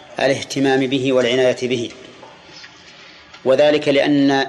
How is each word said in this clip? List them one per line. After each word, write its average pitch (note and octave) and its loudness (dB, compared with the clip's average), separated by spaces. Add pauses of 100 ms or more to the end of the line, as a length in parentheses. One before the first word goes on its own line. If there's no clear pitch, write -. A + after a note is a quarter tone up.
(200)
الاهتمام C3+ 0
به C3+ -2
والعناية B2+ 0
به، B2+ -4 (1500)
وذلك D3 2
لأن C#3 2 (180)